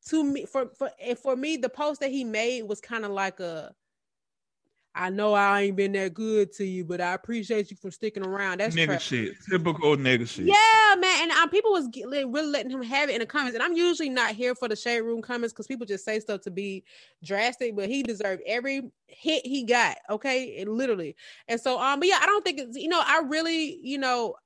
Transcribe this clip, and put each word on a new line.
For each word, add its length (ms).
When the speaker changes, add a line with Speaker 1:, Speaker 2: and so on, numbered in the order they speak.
Speaker 1:
to 160
me, 220
for, 320
for, 120
and 160
for 180
me, 200
the 120
post 320
that 100
he 140
made 380
was 180
kinda 280
like 320
a, 340
I 160
know 240
I 280
ain't 140
been 160
that 220
good 400
to 100
you, 200
but 160
I 140
appreciate 560
you 60
for 140
sticking 360
around. 340
That's 160
Speaker 2:
Nigga 0
Speaker 1:
trash. 240
Speaker 2:
shit. 360
Typical 480
nigga 320
shit. 340
Speaker 1:
Yeah, 360
man. 260
And, 80
um, 180
people 220
was 160
g-, 180
li-, 180
really 240
letting 220
him 120
have 280
it 40
in 60
the 60
comments. 280
And 80
I'm 120
usually 340
not 260
here 200
for 140
the 80
shade 240
room 220
comments 300
'cause 140
people 200
just 180
say 160
stuff 220
to 80
be 340
drastic, 520
but 120
he 140
deserved 440
every 440
hit 360
he 200
got, 340
okay? 520
And 100
literally. 460
And 120
so, 200
um, 200
but 80
yeah, 140
I 40
don't 180
think 160
it's, 180
you 100
know, 160
I 240
really, 540
you 160
know 480